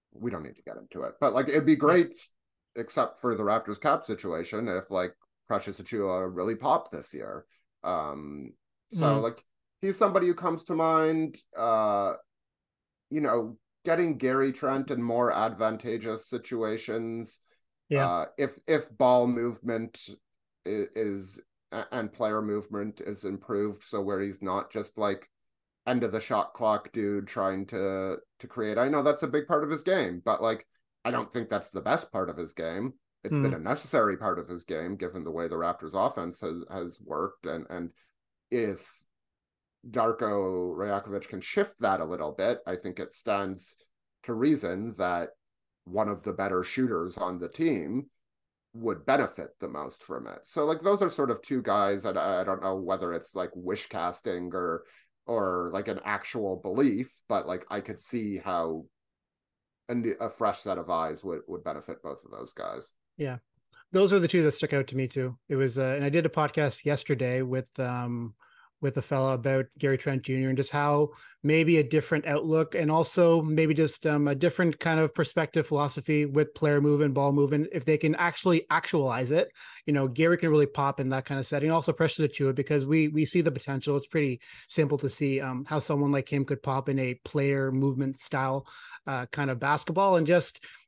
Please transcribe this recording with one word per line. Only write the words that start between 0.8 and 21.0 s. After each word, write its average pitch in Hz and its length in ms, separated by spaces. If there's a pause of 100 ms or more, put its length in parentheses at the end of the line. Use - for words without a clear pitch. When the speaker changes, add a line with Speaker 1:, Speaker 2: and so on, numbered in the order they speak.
Speaker 1:
it, - 180
but, 147 140
like, 131 140
it'd 143 180
be 156 60
Speaker 2:
Yeah. 147 60
Speaker 1:
great, 165 500 (480)
except 117 440
for 120 140
the 110 80
Raptors 104 380
cap 151 260
situation, 90 600
if, 92 220
like, 90 240 (340)
Precious 101 320
Achiuwa 95 540
really 92 200
popped 135 380
this 76 200
year. 50 320 (380)
Um, 73 720 (360)
so, 185 100
Speaker 2:
Mm-hmm. 139 220
Speaker 1:
like, 117 220 (380)
he's 190 160
somebody 190 300
who 175 60
comes 165 300
to 175 100
mind, 160 640 (180)
uh, 107 580 (960)
you 151 100
know, 117 380 (260)
getting 165 320
Gary 131 360
Trent 135 380
in 123 120
more 120 300
advantageous 110 920
situations. 113 1120 (480)
Speaker 2:
Yeah. 139 200
Speaker 1:
Uh, 85 180 (120)
if, 139 280
if 151 300
ball - 300
movement 117 840 (560)
i-, 101 300
is, 98 460 (320)